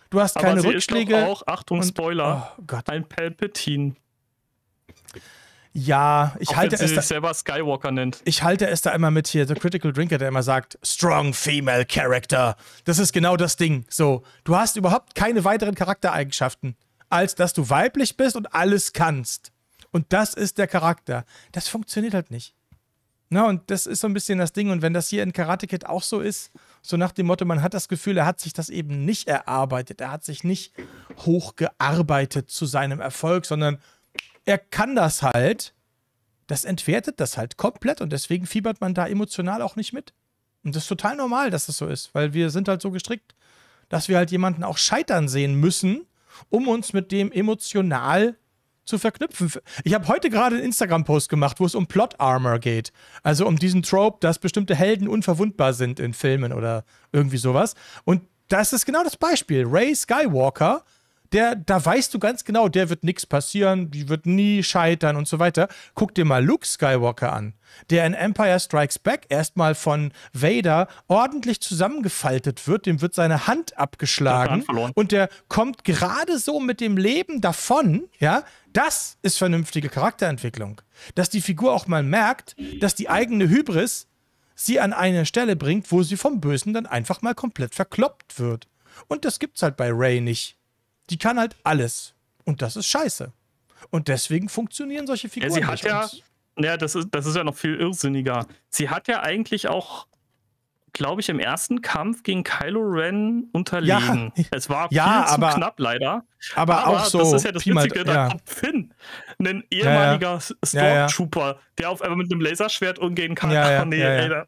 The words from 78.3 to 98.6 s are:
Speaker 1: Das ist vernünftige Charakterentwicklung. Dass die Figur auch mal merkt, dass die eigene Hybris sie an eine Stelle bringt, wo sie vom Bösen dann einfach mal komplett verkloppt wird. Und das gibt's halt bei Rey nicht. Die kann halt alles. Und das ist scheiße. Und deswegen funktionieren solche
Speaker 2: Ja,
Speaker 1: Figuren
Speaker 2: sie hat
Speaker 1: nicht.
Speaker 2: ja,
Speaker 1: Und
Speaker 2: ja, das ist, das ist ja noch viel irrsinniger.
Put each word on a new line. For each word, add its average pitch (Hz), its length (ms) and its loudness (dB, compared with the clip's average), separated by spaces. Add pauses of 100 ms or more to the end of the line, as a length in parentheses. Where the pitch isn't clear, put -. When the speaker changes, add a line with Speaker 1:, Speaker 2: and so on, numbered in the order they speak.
Speaker 1:
Das - 460 -2
ist 190 160 0
vernünftige 170 540 0
Charakterentwicklung. 123 920 -4 (340)
Dass 180 140 0
die 208 140 -2
Figur 196 320 0
auch - 120 -2
mal 160 160 2
merkt, 214 540 0 (240)
dass 196 140 2
die - 160 -6
eigene 214 400 2
Hybris 226 580 2 (460)
sie 254 260 0
an 208 140 2
eine 180 320 2
Stelle 233 300 0
bringt, 156 360 -2
wo 180 100 6
sie 175 140 -2
vom 277 240 0
Bösen 143 320 -2
dann 226 140 -4
einfach 120 340 -4
mal 233 140 -2
komplett 139 400 -6
verkloppt - 640 -4
wird. 120 300 -4 (400)
Und 294 180 -4
das - 120 -4
gibt's - 240 -8
halt 147 140 0
bei 123 160 0
Rey 123 300 2
nicht. 117 340 -4 (540)
Die 170 80 -4
kann 240 200 0
halt 226 160 -2 (100)
alles. 131 500 -2 (300)
Und 143 180 -4
das 117 140 -6
ist 214 100 -6
scheiße. 262 440 -2 (600)
Und 156 180 -2
deswegen 156 400 -2
funktionieren 277 580 -8
solche 254 200 -4
Speaker 2:
Ja, 208 80 -14
Speaker 1:
Figuren - 180 -4
Speaker 2:
sie - 140 0
hat 139 60 -2
Speaker 1:
nicht. - 120 -6
Speaker 2:
ja, 214 240 0 (460)
Speaker 1:
Und 151 100 -2
Speaker 2:
ja, 165 140 0
das 156 160 -4
ist, 180 160 -4
das 143 160 -2
ist 156 100 0
ja 175 80 0
noch 147 120 -4
viel 160 180 -2
irrsinniger. 139 720 -2 (240)